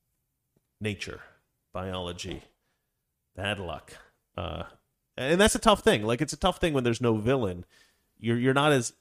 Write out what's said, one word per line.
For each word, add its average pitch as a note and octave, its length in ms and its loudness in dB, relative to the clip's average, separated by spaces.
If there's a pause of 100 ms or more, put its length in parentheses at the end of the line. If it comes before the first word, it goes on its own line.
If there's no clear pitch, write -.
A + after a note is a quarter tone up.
(800)
nature, G#2 400 -8 (520)
biology, F2+ 720 -8 (920)
bad G2+ 240 -4
luck. E2 320 -10 (440)
Uh, E2+ 280 -8 (520)
and D3+ 240 0
that's G#3+ 140 6
a A#3 60 -4
tough G#3 240 4
thing. D3+ 180 4
Like, A#2 180 0
it's D#3 120 -4
a - 60 -10
tough F#3 200 0
thing E3+ 140 0
when C3+ 100 0
there's A#2+ 180 0
no A#2 140 4
villain. G#2+ 500 -2 (540)
You're, A#2 200 -2
you're C3 160 2
not D3 180 4
as, B2+ 280 0